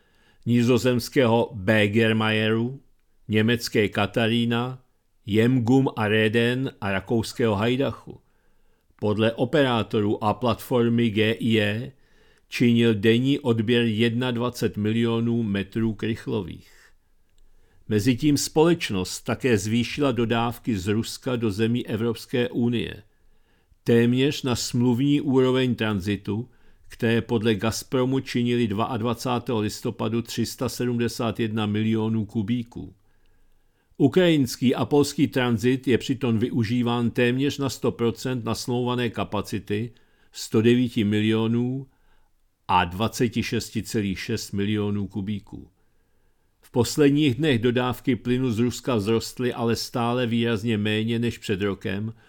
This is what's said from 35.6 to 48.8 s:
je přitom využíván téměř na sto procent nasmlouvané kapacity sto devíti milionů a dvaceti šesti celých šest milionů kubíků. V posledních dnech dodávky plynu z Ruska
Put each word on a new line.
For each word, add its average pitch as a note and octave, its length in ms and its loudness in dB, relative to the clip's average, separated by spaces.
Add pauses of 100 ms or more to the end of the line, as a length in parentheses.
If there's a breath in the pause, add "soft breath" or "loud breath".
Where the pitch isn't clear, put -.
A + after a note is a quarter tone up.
je A#2 100 4
přitom A#2 400 -2
využíván A#2+ 720 0
téměř B2+ 480 0
na C#3 100 -2
sto A#2+ 240 -4
procent A#2 520 -4
nasmlouvané A#2+ 640 -2
kapacity G#2 840 -6 (400 soft breath)
sto - 300 0
devíti A#2+ 420 4
milionů A2+ 840 0 (800)
a F#2 160 4
dvaceti A2 580 -2
šesti A2 400 -6
celých G2+ 380 -4
šest - 320 -8
milionů G#2 540 -2
kubíků. G2+ 600 -10 (960)
V - 80 -20
posledních C#3+ 640 4
dnech C3+ 240 2
dodávky B2 580 0
plynu B2+ 340 -2
z G#2 80 -2
Ruska A#2+ 380 -2